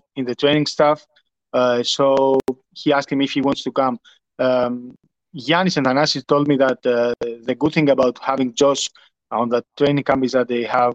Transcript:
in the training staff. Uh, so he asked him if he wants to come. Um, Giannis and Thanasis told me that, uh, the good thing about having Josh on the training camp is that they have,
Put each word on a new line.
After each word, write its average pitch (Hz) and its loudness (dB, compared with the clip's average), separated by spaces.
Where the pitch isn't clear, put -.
in 135 -6
the 123 -6
training 143 2
staff. 151 0
Uh, 123 2
so 135 2
he - -2
asked 139 0
him 139 0
if 135 -2
he 143 -2
wants 135 -2
to 131 -6
come. 131 0
Um, 123 -2
Giannis 170 0
and 143 0
Thanasis 139 0
told 147 2
me 143 2
that, 131 0
uh, 120 0
the 117 -6
good 143 -2
thing 156 2
about 127 2
having 135 -2
Josh 139 -2
on 117 -2
the 120 0
training 143 2
camp 135 0
is 123 -2
that 123 0
they 120 -2
have, 123 0